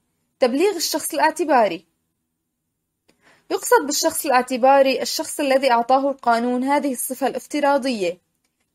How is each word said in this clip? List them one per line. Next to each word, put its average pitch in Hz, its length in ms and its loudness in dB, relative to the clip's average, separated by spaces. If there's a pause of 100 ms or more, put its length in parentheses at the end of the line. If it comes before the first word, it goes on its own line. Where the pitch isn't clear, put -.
(400)
تبليغ 294 360 2
الشخص - 380 -6
الاعتباري. 294 720 0 (1700)
يقصد 349 340 2
بالشخص 320 400 -4
الاعتباري 262 760 2
الشخص - 380 -6
الذي 269 320 2
أعطاه 262 400 2
القانون 247 520 -2
هذه 285 280 0
الصفة 254 360 -6
الافتراضية 254 920 -2 (580)